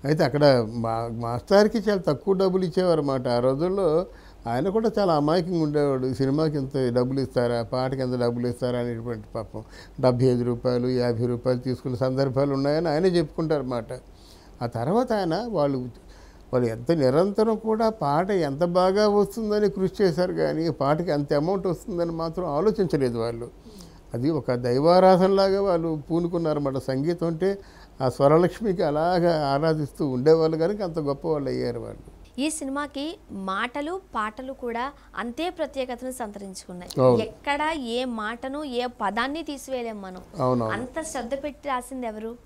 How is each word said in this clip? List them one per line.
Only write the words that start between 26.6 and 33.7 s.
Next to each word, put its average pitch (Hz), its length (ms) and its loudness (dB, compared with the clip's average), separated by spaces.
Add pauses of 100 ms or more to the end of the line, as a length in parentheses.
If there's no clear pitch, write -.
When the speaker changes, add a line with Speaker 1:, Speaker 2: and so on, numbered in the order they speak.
Speaker 1:
సంగీతం 147 500 -2
అంటే 185 320 0 (420)
ఆ 135 80 2
స్వరలక్ష్మికి 170 760 4
అలాగా 160 680 2
ఆరాధిస్తూ 151 600 0
ఉండేవాళ్ళు 160 480 4
కనుక 202 260 0
అంత 170 160 -4
గొప్పవాళ్ళు 143 520 -2
అయ్యారు 123 300 -4
వాళ్ళు. - 400 -16 (200)
Speaker 2:
ఈ 302 100 -2
సినిమాకి 285 680 -8 (140)
మాటలు, 240 680 -6 (140)